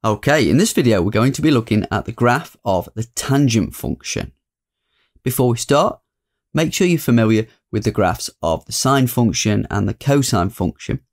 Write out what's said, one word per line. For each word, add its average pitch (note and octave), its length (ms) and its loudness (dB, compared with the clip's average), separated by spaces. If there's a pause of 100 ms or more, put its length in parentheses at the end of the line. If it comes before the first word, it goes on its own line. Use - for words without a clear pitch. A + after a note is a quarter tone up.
Okay, A#2 460 0
in F#2+ 80 4
this G#3 160 2
video, A2 300 2
we're G2 80 0
going A2+ 220 2
to D3+ 100 -6
be D#3 80 2
looking A2+ 400 0
at G2 160 -4
the A2+ 60 -10
graph A#2+ 520 0
of F#2 300 -2
the A2+ 100 -6
tangent B2+ 720 0
function. - 580 -8 (880)
Before B2+ 280 0
we A2+ 80 -2
start, - 420 0 (540)
make D#3 180 0
sure F#3 140 0
you're F3 120 2
familiar A2 480 2 (240)
with G#2+ 140 -4
the A2 60 2
graphs G2 400 -2 (100)
of D#2+ 240 -4
the - 80 -14
sine C3 360 0
function G#2+ 600 0
and G2+ 160 -2
the G#2 60 -4
cosine C3+ 560 0
function - 520 -6 (120)